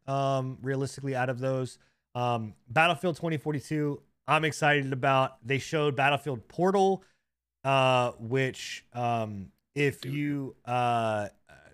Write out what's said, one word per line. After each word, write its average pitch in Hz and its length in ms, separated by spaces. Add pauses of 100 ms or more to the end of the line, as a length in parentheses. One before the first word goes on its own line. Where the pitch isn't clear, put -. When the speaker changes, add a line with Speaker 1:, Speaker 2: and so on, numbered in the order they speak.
Speaker 1:
um, 135 540
realistically, 135 520
out 127 160
of 120 80
those. 131 400 (360)
Um, 120 400 (140)
Battlefield 160 480
twenty 165 200
forty-two, 151 680 (240)
I'm 151 180
excited 147 480
about. 131 440 (100)
They 135 120
showed 147 360
Battlefield 135 540
Portal, 190 560 (580)
uh, 131 560
which, 127 720
um, 110 600 (240)
if 143 240
Speaker 2:
Dude. 131 140
Speaker 1:
you, 143 500
uh, 117 640 (460)